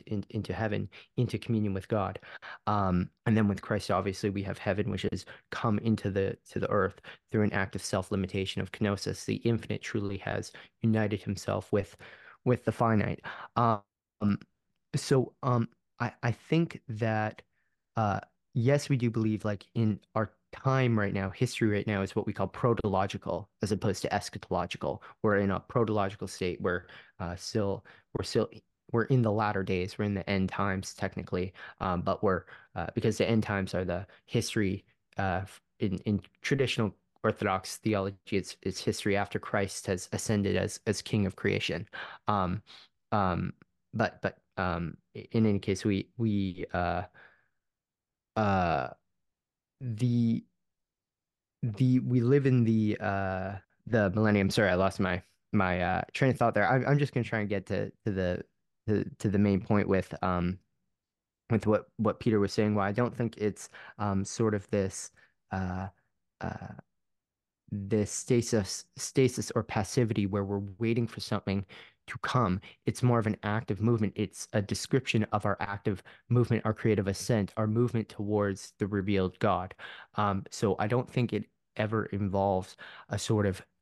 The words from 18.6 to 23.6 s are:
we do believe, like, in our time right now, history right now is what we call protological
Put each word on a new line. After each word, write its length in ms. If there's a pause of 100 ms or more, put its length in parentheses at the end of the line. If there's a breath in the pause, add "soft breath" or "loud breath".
we 80
do 140
believe, 340
like, 300
in 260 (140)
our 180 (180)
time 480
right 140
now, 160
history 400
right 180
now 140
is 160
what 100
we 60
call 160
protological 1000 (120)